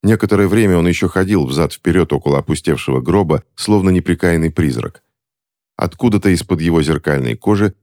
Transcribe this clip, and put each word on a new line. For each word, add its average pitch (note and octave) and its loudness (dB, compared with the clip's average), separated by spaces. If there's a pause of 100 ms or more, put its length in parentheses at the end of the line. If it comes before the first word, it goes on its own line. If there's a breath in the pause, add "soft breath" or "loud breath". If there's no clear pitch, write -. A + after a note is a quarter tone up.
Некоторое G#2 2
время G2 2
он E2+ 2
еще F2 0
ходил F#2 0
взад-вперед D#2 0
около C#2+ 0
опустевшего C#2 -2
гроба, E2 0 (120)
словно G2+ 0
непрекаянный E2+ 0
призрак. D2 -4 (760)
Откуда-то G#2 0
из-под F2 -2
его E2 2
зеркальной C#2+ -2
кожи G#2 0